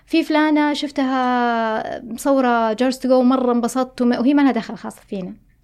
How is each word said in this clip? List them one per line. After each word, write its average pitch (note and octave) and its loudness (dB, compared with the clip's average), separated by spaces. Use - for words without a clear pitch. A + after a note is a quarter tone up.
في D#4+ 2
فلانة D4+ 2
شفتها B3 -2
مصورة A#3+ 0
Jars B3 -2
to B3+ -4
Go B3+ 2
مرة B3 2
انبسطت، B3 -2
وما، A#3+ 2
وهي C4+ 2
ما C#4+ 4
لها C4 4
دخل A3+ -6
خاص - -14
فينا. G3 -10